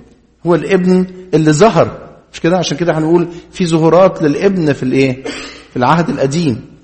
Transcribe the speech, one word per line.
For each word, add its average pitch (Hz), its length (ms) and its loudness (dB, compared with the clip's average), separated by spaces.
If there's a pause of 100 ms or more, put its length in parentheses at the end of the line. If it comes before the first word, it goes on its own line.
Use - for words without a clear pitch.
(460)
هو 170 80 2
الابن 185 520 2 (280)
اللي 156 180 4
ظهر. 156 580 2 (220)
مش - 80 -18
كده؟ 175 180 0
عشان 156 180 -4
كده 165 220 -2
هنقول 165 300 0 (220)
في 180 160 -4
ظهورات 165 560 2
للابن 160 500 0
في 127 100 -4
الايه؟ 131 420 -2 (460)
في - 60 -10
العهد 151 320 0
القديم. 139 520 -2 (240)